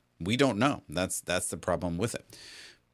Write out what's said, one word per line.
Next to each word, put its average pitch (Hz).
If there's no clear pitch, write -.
We 98
don't 127
know. 127
That's, 87
that's 90
the 92
problem 85
with 113
it. -